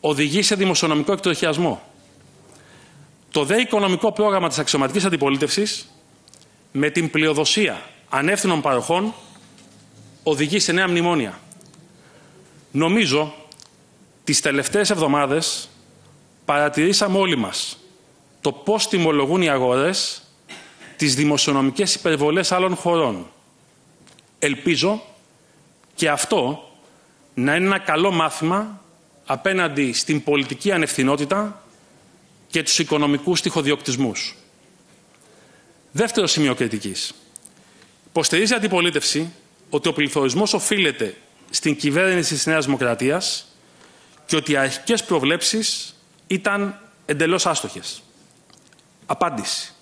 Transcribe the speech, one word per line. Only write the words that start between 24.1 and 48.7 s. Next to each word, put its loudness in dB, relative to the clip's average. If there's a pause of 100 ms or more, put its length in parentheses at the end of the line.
Ελπίζω -2 (920)
και 0
αυτό -2 (640)
να 0
είναι 2
ένα 2
καλό 0
μάθημα -2 (440)
απέναντι 0
στην -2
πολιτική 0
ανευθυνότητα 0 (840)
και -2
τους 0
οικονομικούς 0
τυχοδιοκτισμούς. -2 (1600)
Δεύτερο 0
σημείο 2
κριτικής. -6 (920)
Υποστηρίζει 2
η 2
αντιπολίτευση 0 (380)
ότι 0
ο 0
πληθωρισμός 0
οφείλεται 0 (340)
στην -2
κυβέρνηση 0
της -2
Νέας 2
Δημοκρατίας -2 (800)
και 0
ότι -2
οι 2
αρχικές 0
προβλέψεις -2 (320)
ήταν -2 (260)
εντελώς 0
άστοχες. -6 (1040)